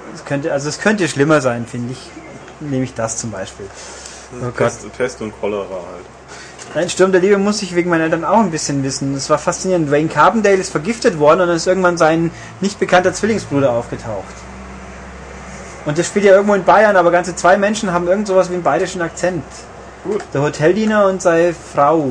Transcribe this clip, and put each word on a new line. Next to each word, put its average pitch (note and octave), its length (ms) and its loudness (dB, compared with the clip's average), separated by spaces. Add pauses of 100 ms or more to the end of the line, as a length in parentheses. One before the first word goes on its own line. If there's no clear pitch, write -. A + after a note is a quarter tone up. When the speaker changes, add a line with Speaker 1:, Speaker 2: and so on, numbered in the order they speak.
(120)
Speaker 1:
das - 120 -16
könnte, C#3+ 280 -4
also C#3+ 160 -2
es - 120 -8
könnte G#3 280 0
schlimmer D3 320 2
sein, A#2+ 260 -2
finde A#2+ 260 -8
ich. - 180 -16 (500)
Nehme C3+ 240 -4
ich B2 100 -8
das A2+ 240 -6
zum A#2 120 -8
Beispiel. G2+ 380 -12
Speaker 2:
Das - 720 -18
ist B2 80 -6
Speaker 1:
Oh - 20 -6
Speaker 2:
Pest, A#2 320 -2
Speaker 1:
Gott. G#2+ 140 -16
Speaker 2:
Pest B2 260 -4
und G#2+ 180 -10
Cholera G2+ 300 -4
halt. F2+ 340 -12 (720)
Speaker 1:
Nein, E3 160 -2
Sturm F#3+ 220 2
der F3+ 80 4
Liebe G3 180 4
muss G#3 240 0
ich F3 120 -8
wegen F3 160 0
meinen D#3+ 120 2
Eltern D#3+ 220 -2
auch F3+ 160 2
ein G3 100 2
bisschen D3 320 -2
wissen. C3+ 320 -4
Es C#3 160 -6
war D3+ 80 4
faszinierend. F3 520 -2
Wayne D3+ 180 2
Carbondale G3+ 480 4
ist F#3 140 -4
vergiftet F3+ 480 -2
worden D#3 240 6
und F3 60 2
dann E3+ 80 0
ist E3 100 -6
irgendwann F#3 320 2
sein E3 320 2 (300)
nicht F#3+ 200 -2
bekannter F3+ 340 4
Zwillingsbruder D3 560 0
aufgetaucht. A#2 540 -6 (1600)
Und D3+ 100 -4
der E3+ 60 2
spielt G3+ 240 0
ja G3 60 10
irgendwo G3+ 220 6
in F#3 100 0
Bayern, G3 320 6
aber F3 140 6
ganze F3 260 2
zwei F3 200 4
Menschen G3+ 360 0
haben F3 160 0
irgend G3+ 180 0
sowas F#3 240 2
wie F3+ 40 -4
einen F3+ 80 -4
bayerischen E3+ 380 0
Akzent. E3+ 440 -4 (600)
Speaker 2:
Gut. G3+ 180 -4 (120)
Speaker 1:
Der C#3 80 0
Hoteldiener G3 640 2
und F#3+ 160 0
seine E3+ 320 4
Frau, D3 560 2